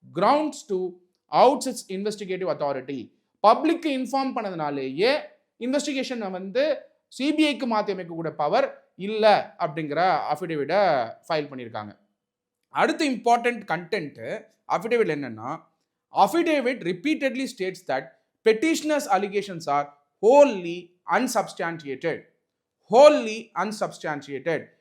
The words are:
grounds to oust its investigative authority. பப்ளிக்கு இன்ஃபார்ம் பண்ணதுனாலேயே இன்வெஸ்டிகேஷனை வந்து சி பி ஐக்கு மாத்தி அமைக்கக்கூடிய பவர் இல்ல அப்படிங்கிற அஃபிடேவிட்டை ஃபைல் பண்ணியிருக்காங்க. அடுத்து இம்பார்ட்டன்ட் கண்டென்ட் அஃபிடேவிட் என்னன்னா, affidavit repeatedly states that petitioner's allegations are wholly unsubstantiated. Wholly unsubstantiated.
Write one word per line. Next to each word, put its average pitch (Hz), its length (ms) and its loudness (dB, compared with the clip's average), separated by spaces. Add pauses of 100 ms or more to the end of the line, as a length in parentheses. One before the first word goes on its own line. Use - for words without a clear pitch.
grounds 233 580 0
to 190 160 -4 (540)
oust 247 340 6
its 254 220 -8
investigative 190 600 -6
authority. 139 520 -4 (440)
பப்ளிக்கு 302 480 4
இன்ஃபார்ம் 262 400 -2
பண்ணதுனாலேயே 160 800 -2 (480)
இன்வெஸ்டிகேஷனை 254 720 -4
வந்து 190 340 -2 (480)
சி 262 180 -4
பி 302 140 4
ஐக்கு 269 220 0
மாத்தி 214 260 0
அமைக்கக்கூடிய 165 420 -8
பவர் 185 320 0 (320)
இல்ல 208 260 -4 (340)
அப்படிங்கிற 156 420 -4 (280)
அஃபிடேவிட்டை 156 520 -2 (400)
ஃபைல் 156 280 -4
பண்ணியிருக்காங்க. 117 440 -10 (840)
அடுத்து 302 320 2
இம்பார்ட்டன்ட் 240 600 0
கண்டென்ட் 165 540 -6 (480)
அஃபிடேவிட் 190 440 0
என்னன்னா, 123 380 -8 (640)
affidavit 269 680 2
repeatedly 262 640 -2
states 185 360 -8
that 135 220 -4 (420)
petitioner's 294 600 2
allegations 196 580 -2
are 143 200 0 (360)
wholly 214 540 6 (340)
unsubstantiated. 165 1080 -2 (720)
Wholly 233 640 6
unsubstantiated. 160 1080 -6 (200)